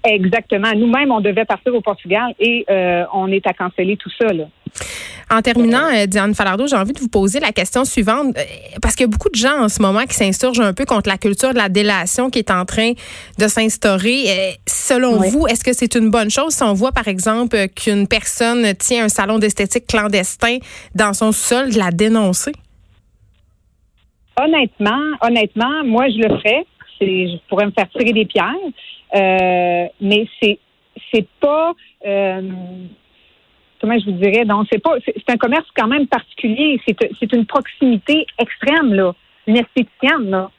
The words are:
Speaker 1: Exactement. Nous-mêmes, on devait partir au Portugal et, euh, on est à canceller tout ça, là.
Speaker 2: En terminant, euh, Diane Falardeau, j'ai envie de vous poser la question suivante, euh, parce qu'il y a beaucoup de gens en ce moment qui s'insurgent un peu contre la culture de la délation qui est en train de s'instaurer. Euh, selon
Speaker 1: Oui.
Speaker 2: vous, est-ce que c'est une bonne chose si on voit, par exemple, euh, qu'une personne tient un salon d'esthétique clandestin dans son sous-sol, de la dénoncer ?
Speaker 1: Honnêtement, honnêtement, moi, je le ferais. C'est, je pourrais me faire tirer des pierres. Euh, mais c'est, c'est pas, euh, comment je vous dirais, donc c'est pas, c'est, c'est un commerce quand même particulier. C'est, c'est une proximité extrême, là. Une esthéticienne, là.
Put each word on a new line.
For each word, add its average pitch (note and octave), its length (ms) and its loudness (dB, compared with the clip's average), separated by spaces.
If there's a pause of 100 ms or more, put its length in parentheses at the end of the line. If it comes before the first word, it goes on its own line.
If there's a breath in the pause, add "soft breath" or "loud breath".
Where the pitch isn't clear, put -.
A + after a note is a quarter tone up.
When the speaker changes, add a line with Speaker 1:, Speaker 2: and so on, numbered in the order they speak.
Speaker 1:
Exactement. G#3+ 680 0
Nous-mêmes, B3 360 2
on A3 100 0
devait G#3 240 0
partir A3+ 280 -2
au A#3 60 2
Portugal G#3 580 -4
et, A#3 320 0
euh, F3+ 440 2
on F#3+ 180 -2
est G3 160 0
à F3+ 60 -2
canceller F3+ 420 -2
tout - 140 -14 (100)
ça, A3 140 2
là. D#3+ 100 -4 (880 loud breath)
Speaker 2:
En A3+ 100 2
terminant, A#3+ 440 2 (100)
euh, G#3 120 2
Diane G3+ 280 2
Falardeau, G3+ 320 0
j'ai C#4 80 0
envie G3+ 160 0
de C#4+ 80 -8
vous C4 80 -4
poser G3 320 0
la - 140 -2
question B3 320 0
suivante, A#3+ 520 0
euh, C#3+ 40 -6 (400)
parce - 140 0
qu'il B3+ 100 2
y A3+ 40 2
a - 0 -
beaucoup G#3 200 0
de D#4 60 -4
gens C4 260 2
en G#3+ 80 4
ce G#3+ 120 -2
moment G3+ 220 2
qui C4 120 -4
s'insurgent A#3 440 0
un G3+ 140 2
peu C4+ 100 -4
contre A3 240 0
la G3 100 0
culture A3 360 0
de A#3+ 40 2
la G#3 120 2
délation G#3 600 0
qui B3 100 -2
est G3+ 120 -2
en F#3 140 0
train A3+ 260 0 (480 loud breath)
de G#3+ 80 2
s'instaurer. A3 800 0
Euh, F#3+ 240 -2 (160)
selon B3 540 2
Speaker 1:
Oui. F#3+ 80 2
Speaker 2:
vous, A3+ 180 2
est-ce A#3 160 -2
que B3+ 80 0
c'est A#3+ 240 0
une A3+ 160 4
bonne G#3+ 180 0
chose D4 240 0
si - 100 0
on G#3 100 2
voit, G3+ 180 0
par A3+ 160 -2
exemple, A3 480 0
euh, G3 120 0
qu'une G3+ 380 0
personne A#3 720 0
tient A#3 300 0
un G#3 40 2
salon G#3+ 300 0
d'esthétique G#3 480 -2
clandestin G#3 720 0 (380 loud breath)
dans G#3 180 2
son A3 180 0
sous-sol, B3 400 0
de A3 80 2
la F3+ 120 0
dénoncer ? G#3+ 600 2 (1800)
Speaker 1:
Honnêtement, C#4 840 0
honnêtement, A#3 640 0
moi, B3 240 2
je G#3+ 80 -2
le G#3+ 220 2
ferais. C4 260 0 (340)
C'est, F#3 280 0
je F3 100 -6 (100)
pourrais G3+ 200 0
me G3 40 -4
faire G3 180 -2
tirer A#3+ 220 -2
des G#3+ 140 2
pierres. G#3 260 -2 (640 loud breath)
Euh, F3+ 680 2 (160)
mais G#3 240 0 (160)
c'est, G#3 160 0 (560)
c'est G#3+ 140 0 (120)
pas, D#4 340 2 (300 soft breath)
euh, G3 380 -2 (1400 soft breath)
comment A3+ 200 0
je G3 60 -4
vous F#3+ 120 -4
dirais, G3+ 260 2
donc G#3 280 0
c'est G#3 100 0
pas, E4 140 2 (100)
c'est, A#3+ 100 -4
c'est - 160 -4
un A#3+ 60 0
commerce C4+ 300 0 (100)
quand A3 100 0
même C#4 200 0
particulier. B3+ 800 -2
C'est, G#3+ 100 0 (220)
c'est A3+ 120 -2
une A#3 140 2
proximité C#4+ 800 0 (140)
extrême, C4 520 0
là. F#3+ 220 2 (320)
Une A3 120 4
esthéticienne, A#3+ 760 0
là. F#3+ 280 -2